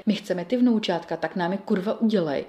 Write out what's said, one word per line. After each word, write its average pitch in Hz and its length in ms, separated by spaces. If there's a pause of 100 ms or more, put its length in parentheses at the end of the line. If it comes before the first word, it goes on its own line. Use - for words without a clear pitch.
"My 220 80
chceme 180 320
ty 247 120
vnoučátka, 214 600
tak 160 180
nám 180 160
je 202 60
kurva 196 440
udělej." 170 460